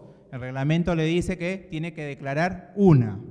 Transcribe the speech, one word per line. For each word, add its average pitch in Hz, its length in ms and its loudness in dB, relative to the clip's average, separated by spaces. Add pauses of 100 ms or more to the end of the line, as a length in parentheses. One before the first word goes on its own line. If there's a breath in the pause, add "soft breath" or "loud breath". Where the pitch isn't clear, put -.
(320 loud breath)
El 127 80 -12
reglamento 147 540 0
le 160 100 0
dice 170 340 0
que 185 320 -8
tiene 165 240 -8
que 156 100 -12
declarar 147 720 -6
una. 127 420 6 (120)